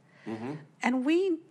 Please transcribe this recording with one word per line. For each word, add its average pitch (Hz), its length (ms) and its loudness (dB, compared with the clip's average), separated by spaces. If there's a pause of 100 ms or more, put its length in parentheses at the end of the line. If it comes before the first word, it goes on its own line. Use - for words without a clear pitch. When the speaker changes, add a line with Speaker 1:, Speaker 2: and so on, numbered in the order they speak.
(280)
Speaker 1:
Mm-hmm. 113 260 -6 (280)
Speaker 2:
And 247 220 2
we 339 340 2 (120)